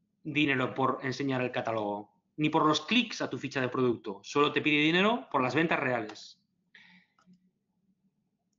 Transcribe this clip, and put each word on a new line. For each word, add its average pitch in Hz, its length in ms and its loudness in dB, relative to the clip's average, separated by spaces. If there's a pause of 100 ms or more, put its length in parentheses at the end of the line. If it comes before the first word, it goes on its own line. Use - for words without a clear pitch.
(240)
dinero 139 520 0
por 127 260 0
enseñar 135 400 -2
el 123 100 -2
catálogo, 107 640 -4 (240)
ni 151 120 0
por 156 160 2
los 151 160 2
clics - 400 0
a 135 80 -4
tu 131 80 -8
ficha 135 240 -4
de 123 80 0
producto. 113 540 -2
Solo 147 280 2
te 147 100 0
pide 147 220 2
dinero 196 480 2
por 135 100 2
las 127 140 0
ventas 156 240 2
reales. 120 600 -6 (2250)